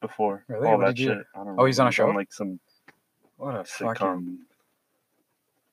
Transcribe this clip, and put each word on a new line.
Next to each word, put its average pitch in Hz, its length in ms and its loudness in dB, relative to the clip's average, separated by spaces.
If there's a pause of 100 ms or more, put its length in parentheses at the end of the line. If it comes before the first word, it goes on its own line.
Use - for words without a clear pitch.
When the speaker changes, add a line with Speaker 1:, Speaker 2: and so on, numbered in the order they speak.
Speaker 1:
before 104 460 -4
Speaker 2:
Really? 117 200 -2
Speaker 1:
all 110 100 6
Speaker 2:
What 95 100 2
Speaker 1:
that 117 80 2
Speaker 2:
did 120 40 -4
you 135 100 0
Speaker 1:
shit. 101 160 -4 (100)
I 98 80 -12
don't 101 160 -4
Speaker 2:
Oh, 127 60 6
he's 131 120 2
Speaker 1:
know. 131 60 6
Speaker 2:
on 123 40 6
a 117 40 4
Speaker 1:
He's - 80 0
on, 110 100 6
Speaker 2:
show? 98 60 2
Speaker 1:
like, 98 180 -4
some 95 260 -8 (760)
Speaker 2:
What 131 180 -8
a 101 80 -6
Speaker 1:
sitcom. - 340 -6
Speaker 2:
fucking 90 420 -4 (1300)